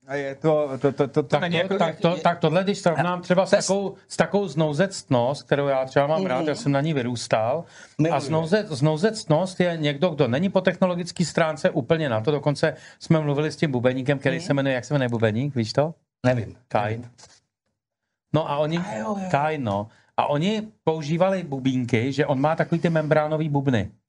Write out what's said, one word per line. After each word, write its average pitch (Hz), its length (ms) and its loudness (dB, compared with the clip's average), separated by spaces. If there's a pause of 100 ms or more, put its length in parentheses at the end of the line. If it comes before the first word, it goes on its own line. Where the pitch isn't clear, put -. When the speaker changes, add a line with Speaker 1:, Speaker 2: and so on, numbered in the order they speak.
Speaker 1:
a 135 80 -8
je 139 200 -6
to, 147 460 0
to, 139 120 2
to, 135 160 0
to, 151 140 0
to 139 60 -4
Speaker 2:
Tak 147 120 2
Speaker 1:
není 170 140 -2
Speaker 2:
to, 165 40 0
Speaker 1:
jako 190 200 0
Speaker 2:
tak 165 220 0
to, 170 160 2
tak 170 220 0
tohle, 165 260 2
když 196 140 -2
srovnám 175 440 0
třeba 180 240 2
s 180 40 -2
Speaker 3:
To 196 60 6
je 147 60 4
s- - 40 -4
Speaker 2:
takovou, 196 280 -2 (140)
s - 80 -14
takovou 190 320 0
znouzectnost, 147 920 0
kterou 143 240 0
já 131 180 0
třeba 139 220 2
mám 160 200 0
rád, 127 120 0
Speaker 3:
Mhm. 151 100 -2
Speaker 2:
já 143 60 0
jsem 143 180 -2
na 139 80 2
ní 156 140 0
vyrůstal. 123 680 -2 (340)
Speaker 3:
Miluju. 156 180 2
Speaker 2:
A 135 40 2
znouze-, 160 500 0
znouzectnost 156 920 0
je 175 160 0
někdo, 147 340 0
kdo 143 180 2
není 151 220 0
po 190 100 2
technologické 180 640 -2
stránce 160 460 0
úplně 160 380 0
na 110 120 0
to, 131 100 -2
dokonce 147 460 0 (220)
jsme 165 220 2
mluvili 151 320 0
s - 40 -12
tím 160 140 -2
bubeníkem, 127 480 0
který 135 180 0
Speaker 3:
Mhm. - 100 -8
Speaker 2:
se - 80 2
jmenuje, 139 200 0
jak 123 100 -4
se 147 100 -4
jmenuje 131 140 2
bubeník, 117 480 0
víš 113 160 -2
to? 151 220 0 (320)
Speaker 3:
Nevím. 110 300 0 (120)
Speaker 2:
Kain. 107 220 -2 (100)
Speaker 3:
Nevím. - 100 -16 (1200)
Speaker 2:
No 151 160 0
a 143 80 -2
oni, 156 200 0
Speaker 3:
A 196 180 -6
jo, 214 240 -6
jo. 185 100 -8
Speaker 2:
Kain, 147 340 0
no. 104 240 -2 (280)
A 117 100 0
oni 202 420 -2 (160)
používali 165 580 0
bubínky, 131 680 0
že 143 140 0
on 135 140 0
má 156 160 2
takový 165 240 0
ty 175 100 2
membránový 156 580 0
bubny. 135 420 0 (180)